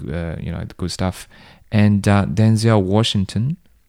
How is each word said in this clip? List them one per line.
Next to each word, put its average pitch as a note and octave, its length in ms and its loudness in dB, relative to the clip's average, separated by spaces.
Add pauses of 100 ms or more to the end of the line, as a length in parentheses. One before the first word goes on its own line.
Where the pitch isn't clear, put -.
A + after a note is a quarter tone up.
uh, E2 320 -6
you E2 140 -8
know, E2 140 -8
the - 80 -14
good F2 160 -8
stuff. - 360 -6 (460)
And, G#2 340 2
uh, G2+ 200 4
Denzel A2 560 2
Washington G#2 760 0 (320)